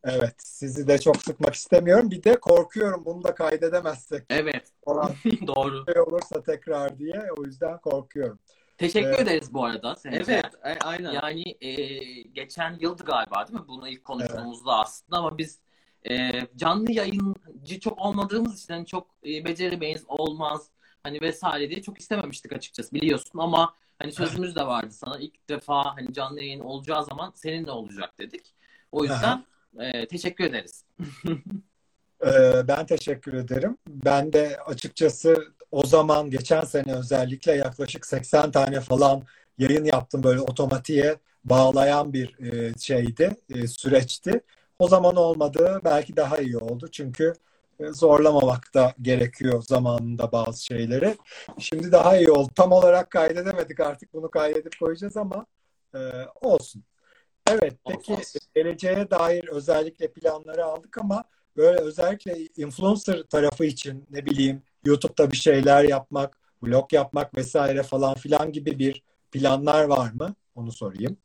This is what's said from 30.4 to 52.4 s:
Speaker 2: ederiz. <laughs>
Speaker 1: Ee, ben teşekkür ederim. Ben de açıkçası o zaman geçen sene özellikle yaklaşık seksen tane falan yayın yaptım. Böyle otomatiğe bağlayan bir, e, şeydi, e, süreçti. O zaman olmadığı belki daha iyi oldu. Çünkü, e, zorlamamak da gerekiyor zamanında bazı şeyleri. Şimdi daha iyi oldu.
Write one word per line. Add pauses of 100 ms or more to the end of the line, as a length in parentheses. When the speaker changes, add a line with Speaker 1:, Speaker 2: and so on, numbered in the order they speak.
Speaker 2:
ederiz. (140)
<laughs> (1000)
Speaker 1:
Ee,
ben
teşekkür
ederim. (100)
Ben
de (100)
açıkçası (260)
o
zaman
geçen
sene
özellikle
yaklaşık
seksen
tane
falan (360)
yayın
yaptım.
Böyle
otomatiğe (280)
bağlayan
bir, (140)
e,
şeydi, (180)
e,
süreçti. (380)
O
zaman
olmadığı
belki
daha
iyi
oldu.
Çünkü, (460)
e,
zorlamamak
da
gerekiyor
zamanında
bazı
şeyleri. (420)
Şimdi
daha
iyi
oldu.